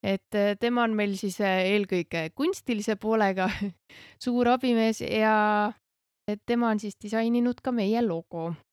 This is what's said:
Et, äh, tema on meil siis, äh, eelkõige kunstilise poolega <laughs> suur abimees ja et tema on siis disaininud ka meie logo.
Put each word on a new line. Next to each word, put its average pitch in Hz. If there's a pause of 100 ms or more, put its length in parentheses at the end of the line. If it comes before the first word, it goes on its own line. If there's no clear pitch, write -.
Et, 196
äh, 208
tema 240
on 226
meil 208
siis, 190
äh, 190 (100)
eelkõige 175
kunstilise 247
poolega 196
<laughs> -
suur 240
abimees 240
ja 214 (560)
et 208
tema 240
on 214
siis 208
disaininud 233
ka 254
meie 226
logo. 165 (220)